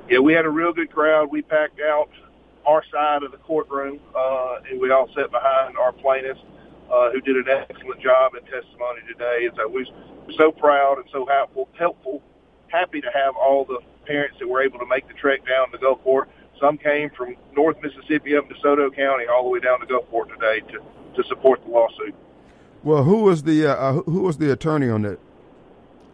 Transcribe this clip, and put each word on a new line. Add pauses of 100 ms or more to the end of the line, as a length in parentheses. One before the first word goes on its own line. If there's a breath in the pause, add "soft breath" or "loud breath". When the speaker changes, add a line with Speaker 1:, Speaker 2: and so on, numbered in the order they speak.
Speaker 1:
Yeah,
we
had
a
real
good
crowd.
We
packed
out (560)
our
side
of
the
courtroom, (160)
uh, (140)
and
we
all
sat
behind
our
plaintiffs, (500 loud breath)
uh,
who
did
an
excellent
job
in
testimony
today.
And
so
we're (520 loud breath)
so
proud
and
so
helpful,
helpful, (440)
happy
to
have
all
the (260)
parents
that
were
able
to
make
the
trek
down
to
Gulfport. (340 soft breath)
Some
came
from (200)
North
Mississippi
up
to
DeSoto
County
all
the
way
down
to
Gulfport
today (100)
to, (420)
to
support
the
lawsuit. (680 soft breath)
Speaker 2:
Well,
who
was
the,
uh,
uh,
who,
who
was
the
attorney
on
that? (960)